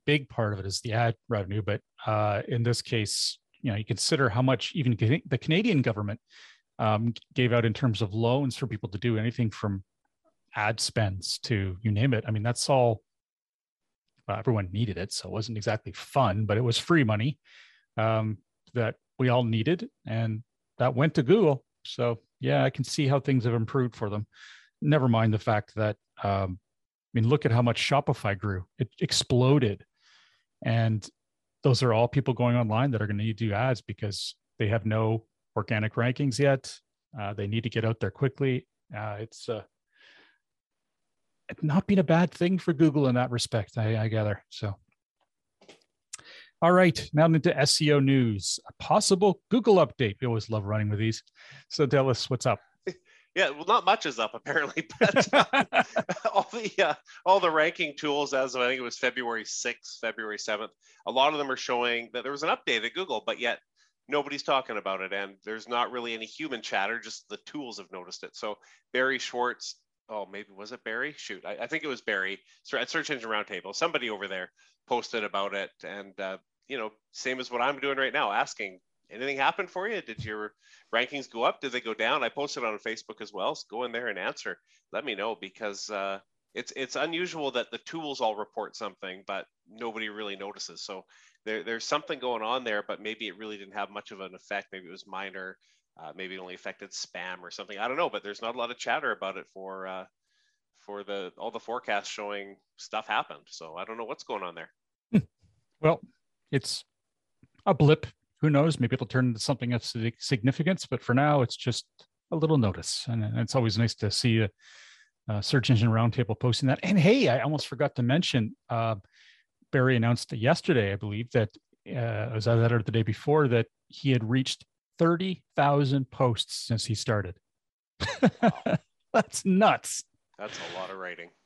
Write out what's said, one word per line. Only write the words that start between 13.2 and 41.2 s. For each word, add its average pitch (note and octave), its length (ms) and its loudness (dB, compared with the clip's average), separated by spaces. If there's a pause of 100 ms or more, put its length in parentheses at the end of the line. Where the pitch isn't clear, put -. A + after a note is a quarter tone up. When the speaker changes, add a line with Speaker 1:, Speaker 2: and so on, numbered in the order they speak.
Speaker 1:
well, G2+ 100 -4
everyone G#2+ 360 0
needed G#2 240 -2
it, - 160 -6
so - 160 -10
it - 20 -10
wasn't G#2+ 260 -6
exactly G#2+ 360 -4
fun, A2 520 0
but G#2 120 2
it A#2 40 2
was A#2 160 2
free D#3+ 280 4
money, A2 340 0 (560)
um, A2 440 2 (340)
that A#2 220 0 (220)
we B2+ 120 2
all B2 160 4
needed, A#2 440 0 (160)
and A2+ 380 -4 (340)
that B2 180 2
went D3+ 180 2
to D3 100 4
Google. D#3 400 4 (220)
So, A#2+ 340 -2 (220)
yeah, C3+ 240 4
I C3 60 4
can C3 120 -4
see C#3+ 240 -2
how C3+ 140 4
things B2+ 240 2
have A#2+ 80 2
improved A#2+ 420 0
for G#2+ 140 -4
them. G#2+ 180 -4 (540)
Never D3 260 4
mind A2+ 260 6
the G#2+ 60 2
fact G#2+ 360 0
that, G#2+ 200 0 (280)
um, G2 360 0
I - 600 -6
mean, A2 80 4
look D3 160 4
at A#2 80 4
how A#2+ 80 4
much A#2+ 200 2
Shopify B2+ 560 2
grew. F#2+ 280 -4 (120)
It B2+ 120 -2 (100)
exploded. B2+ 840 4 (800)
And A2+ 420 2 (560)
those C3 200 6
are A#2+ 100 4
all A#2 160 4
people C3 240 0
going A#2+ 240 2
online A#2+ 340 2
that G#2+ 100 0
are G#2+ 60 -2
gonna G#2 160 -2
need A2 140 -2
to A2+ 100 0
do G#2 60 0
ads B2 280 0
because - 540 -8 (240)
they A2 80 2
have G#2+ 180 0
no A2 400 0 (320)
organic G#2+ 360 -2
rankings B2+ 440 0
yet. C#3 400 2 (400)
Uh, G#2 160 -6
they G2+ 140 -4
need A2 160 -2
to A#2 60 -2
get A2+ 160 -2
out A2 160 0
there G2 100 -2
quickly. C3 560 -2 (260)
Uh, G#2+ 280 -8
it's, - 260 -16
uh, A2 160 -6 (1800)